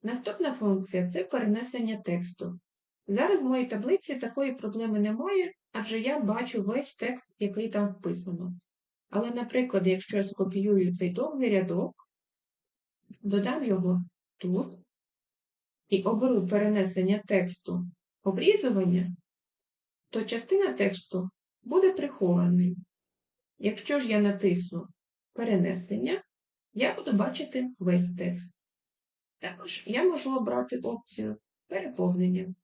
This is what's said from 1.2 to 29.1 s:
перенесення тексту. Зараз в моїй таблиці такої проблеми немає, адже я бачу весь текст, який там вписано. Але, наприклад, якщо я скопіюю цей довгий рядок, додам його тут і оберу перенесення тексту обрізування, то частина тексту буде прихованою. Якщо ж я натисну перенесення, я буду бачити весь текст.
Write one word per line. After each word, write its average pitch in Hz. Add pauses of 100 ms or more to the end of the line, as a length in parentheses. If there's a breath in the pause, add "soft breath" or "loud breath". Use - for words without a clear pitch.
перенесення 226
тексту. 175 (480)
Зараз 302
в 254
моїй 254
таблиці 262
такої 254
проблеми 214
немає, 349 (200)
адже 220
я 269
бачу 220
весь 240
текст, -
який 208
там 208
вписано. 180 (560)
Але, 233
наприклад, 240
якщо 185
я 196
скопіюю 190
цей 175
довгий 262
рядок, 190 (1300)
додам 220
його 180 (340)
тут 185 (1080)
і 190
оберу 226
перенесення 202
тексту 180 (360)
обрізування, 190 (960)
то 220
частина 311
тексту 190 (320)
буде 370
прихованою. 180 (840)
Якщо 269
ж 247
я 214
натисну 180 (440)
перенесення, 214 (480)
я -
буду -
бачити 254
весь 180
текст. - (840)